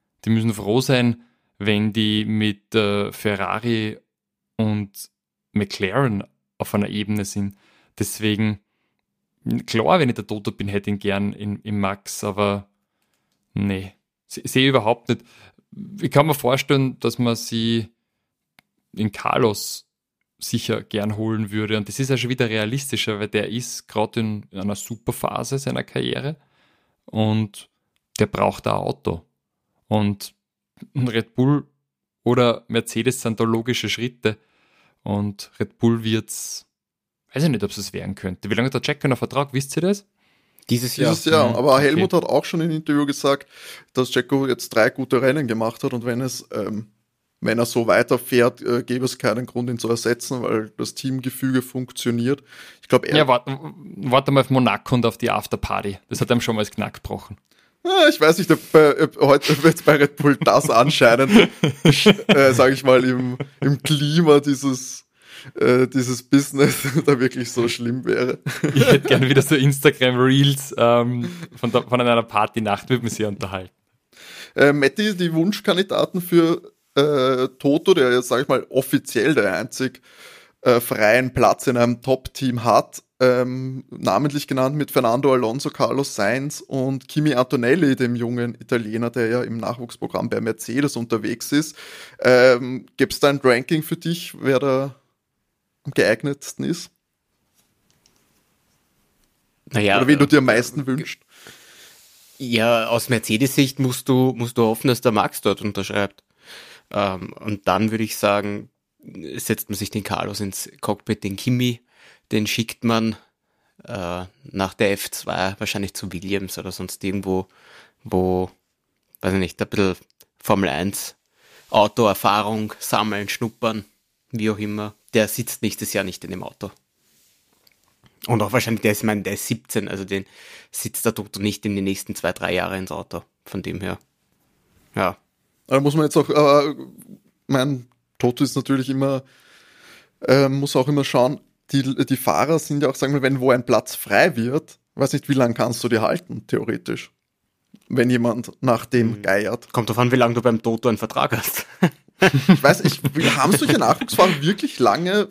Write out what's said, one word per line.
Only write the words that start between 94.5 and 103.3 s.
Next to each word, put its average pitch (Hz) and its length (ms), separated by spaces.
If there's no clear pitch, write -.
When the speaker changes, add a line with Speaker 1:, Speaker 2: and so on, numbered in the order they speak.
Speaker 3:
da 135 360
am 139 80
geeignetsten 135 720
ist? 175 260
Speaker 2:
Naja, 104 260
Speaker 3:
Oder 123 100
wen 143 100
du 143 80
dir 147 120
am 131 100
Speaker 2:
äh, 110 60
Speaker 3:
meisten 123 320
wünschst? 131 340
Speaker 2:
Ja, 117 500
aus 117 200
Mercedes-Sicht 131 720